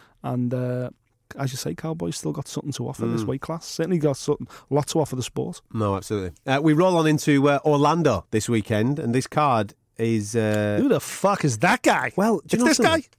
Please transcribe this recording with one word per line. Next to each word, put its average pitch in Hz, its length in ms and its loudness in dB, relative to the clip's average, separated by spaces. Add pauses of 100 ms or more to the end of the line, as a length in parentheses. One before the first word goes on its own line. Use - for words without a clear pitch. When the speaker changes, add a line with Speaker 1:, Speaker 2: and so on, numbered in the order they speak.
(220)
Speaker 1:
And, 123 300 -2
uh, 127 380 -4 (460)
as 139 160 -4
you 135 40 -10
say, 156 180 -6
Cowboy's 165 420 -6
still 156 160 -6
got 147 140 -8
something - 260 -8
to 123 160 -6
offer 117 180 -6
this 117 160 -2
Speaker 2:
Mm. 104 40 -4
Speaker 1:
weight 131 140 -6
class. - 260 -10
Certainly 170 320 -2
got 143 180 0
something, - 300 -4 (240)
a 135 40 -2
lot 143 140 2
to 165 120 0
offer 135 160 -2
the 127 60 -4
sport. 127 380 -8 (120)
Speaker 2:
No, 104 240 0
absolutely. 92 360 -4 (140)
Uh, 139 160 0
we 160 100 4
roll 175 240 4
on 160 100 4
into, 147 420 4
uh, 143 160 4
Orlando 147 640 4
this 110 180 0
weekend, 117 500 0
and 120 160 -2
this 127 120 0
card 123 480 0 (240)
is, 113 380 0
uh, 107 440 0
Speaker 1:
Who 277 80 2
the 170 120 2
fuck - 440 -2
is 117 140 0
that 180 240 2
guy? 147 340 2
Speaker 2:
Well, 208 220 2
do - 40 -8
you - 20 -20
Speaker 1:
It's 226 140 -2
Speaker 2:
know 240 80 2
Speaker 1:
this 311 100 4
Speaker 2:
something? 320 260 2
Speaker 1:
guy? - 60 -20 (100)